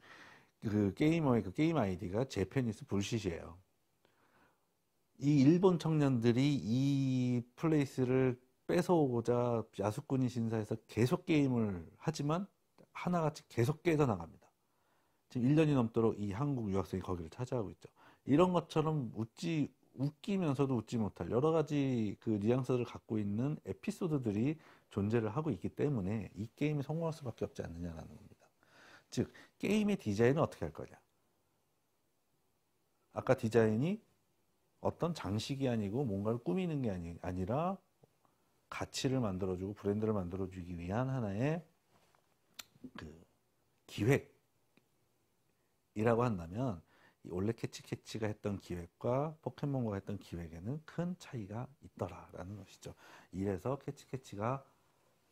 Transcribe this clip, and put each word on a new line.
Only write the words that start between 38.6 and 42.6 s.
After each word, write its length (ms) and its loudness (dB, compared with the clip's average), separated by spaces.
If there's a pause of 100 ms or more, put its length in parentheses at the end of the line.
가치를 520 -4
만들어주고 540 -2
브랜드를 380 0
만들어주기 640 -6
위한 320 -2
하나의 540 -2 (1300)